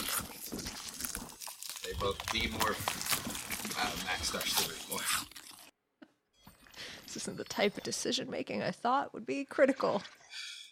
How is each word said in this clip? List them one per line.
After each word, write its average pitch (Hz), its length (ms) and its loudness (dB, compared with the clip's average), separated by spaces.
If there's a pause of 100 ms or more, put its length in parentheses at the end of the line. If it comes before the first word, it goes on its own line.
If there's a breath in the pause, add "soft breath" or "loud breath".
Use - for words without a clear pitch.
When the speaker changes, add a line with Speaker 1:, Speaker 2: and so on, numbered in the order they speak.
(1800)
Speaker 1:
They 466 160 -2
both - 260 2
demorph. - 680 2 (840)
Uh, - 260 2
Max - 240 2
starts - 340 4
to 85 80 0
remorph. - 540 0 (1800 loud breath)
Speaker 2:
This - 140 -8
isn't - 180 -4
the - 80 -2
type - 320 2
of - 80 -6
decision - 440 0
making - 340 -2
I 170 100 2
thought 269 420 2
would 220 120 -8
be 277 180 0
critical. 262 580 6 (680 loud breath)